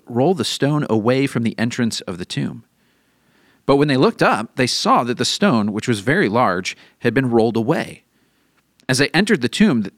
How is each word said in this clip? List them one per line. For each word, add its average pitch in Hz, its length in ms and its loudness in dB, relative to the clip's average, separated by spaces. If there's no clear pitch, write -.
roll 131 280 0
the 127 120 -2
stone 147 440 -2
away 123 380 0
from 127 160 -4
the 110 160 -4
entrance 120 420 -4
of 90 160 -10
the 92 80 -10
tomb?" 120 380 -8
But 135 100 4
when 147 140 2
they 127 80 2
looked 214 260 2
up, - 320 0
they 127 120 0
saw 214 360 0
that 120 140 -4
the 123 80 -2
stone, 110 480 0
which 110 160 -4
was 107 100 0
very 135 300 0
large, 98 480 0
had 117 140 0
been 131 160 0
rolled 117 280 2
away. 139 460 -4
As 127 120 0
they 139 100 2
entered 185 320 2
the 120 80 -2
tomb, 147 340 4
th-, - 140 -8